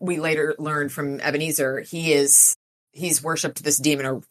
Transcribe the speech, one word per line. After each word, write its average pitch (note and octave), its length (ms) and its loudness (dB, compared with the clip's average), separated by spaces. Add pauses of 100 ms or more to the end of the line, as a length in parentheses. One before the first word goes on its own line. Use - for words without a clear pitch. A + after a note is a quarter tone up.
we F3+ 200 -2
later D#3 380 0
learned D3 320 -2
from C#3+ 300 -6
Ebenezer, D3 600 -2
he E3 340 -2
is, - 420 6 (360)
he's D#3+ 300 -2
worshipped D#3+ 400 -4
this D3 140 0
demon C#3 300 0
or C3 240 -4